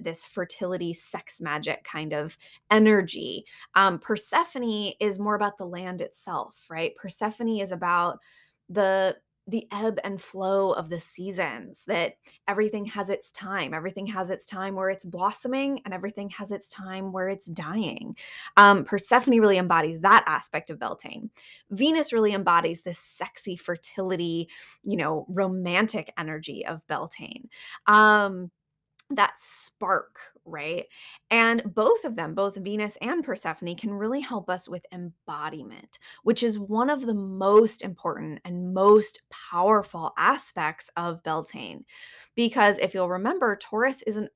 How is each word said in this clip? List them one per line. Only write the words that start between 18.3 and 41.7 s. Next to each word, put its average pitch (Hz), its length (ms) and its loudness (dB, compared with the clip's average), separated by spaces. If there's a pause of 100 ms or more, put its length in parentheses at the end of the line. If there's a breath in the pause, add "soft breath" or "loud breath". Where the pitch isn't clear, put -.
Um, 202 280 12
Persephone 233 560 4
really 202 180 8
embodies 165 440 2
that 208 260 10
aspect 151 420 -4
of 151 80 -10
Beltane. - 520 -10 (400 loud breath)
Venus 294 420 0
really 220 200 4
embodies 170 500 2
this 175 180 -8
sexy - 560 -8
fertility, 170 920 -4 (360 loud breath)
you 202 120 -2
know, 156 320 -2
romantic 185 880 -2
energy 160 480 -10
of 160 220 -10
Beltane. - 640 -10 (400 loud breath)
Um, 208 640 6 (600)
that 214 260 2
spark, - 840 -4 (240)
right? 165 400 -8 (480 loud breath)
And 226 420 2
both 453 300 4
of 254 100 -6
them, 160 180 -6
both 196 240 -2
Venus 208 440 -6
and 202 240 -4
Persephone, 175 500 -6
can 202 180 -8
really 220 280 -4
help 240 280 -8
us 180 200 -6
with 175 240 -12
embodiment, 156 1080 -12 (240 loud breath)
which 233 220 2
is 214 160 0
one 214 280 0
of 285 160 -2
the 233 100 -2
most 196 680 4
important 160 640 -8
and 180 280 -6
most 208 500 6 (280)
powerful 185 680 0
aspects 175 800 -2
of 170 280 -4
Beltane. 156 600 -8 (520 loud breath)